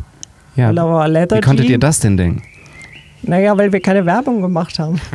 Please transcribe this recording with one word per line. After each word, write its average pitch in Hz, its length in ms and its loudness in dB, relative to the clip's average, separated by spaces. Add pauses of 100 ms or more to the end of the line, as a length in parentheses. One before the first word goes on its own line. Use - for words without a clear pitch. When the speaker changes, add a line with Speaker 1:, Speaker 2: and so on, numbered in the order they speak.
(540)
Speaker 1:
Ja. 123 140 0
Speaker 2:
weil 165 80 2
da 170 100 0
war 160 220 0
Leather 175 300 2
Speaker 1:
Wie - 20 0
konntet 208 260 2
Speaker 2:
Jean. 247 60 4
Speaker 1:
ihr 247 80 2
das 151 180 2
denn 101 180 2
denken? 90 260 0 (840)
Speaker 2:
Naja, 196 340 0
weil 202 140 2
wir 196 80 0
keine 190 260 0
Werbung 226 360 0
gemacht 180 360 -4
haben. 160 220 -4 (140)